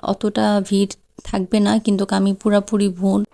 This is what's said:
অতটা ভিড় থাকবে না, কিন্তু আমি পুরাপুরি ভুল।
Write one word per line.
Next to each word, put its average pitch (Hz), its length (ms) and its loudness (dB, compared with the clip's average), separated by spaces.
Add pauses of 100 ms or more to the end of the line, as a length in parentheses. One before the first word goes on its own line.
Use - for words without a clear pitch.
অতটা 208 680 -2
ভিড় 196 240 0 (320)
থাকবে 196 360 -2
না, 208 180 2
কিন্তু 202 320 0
আমি 196 220 2
পুরাপুরি 202 560 0
ভুল। 190 460 0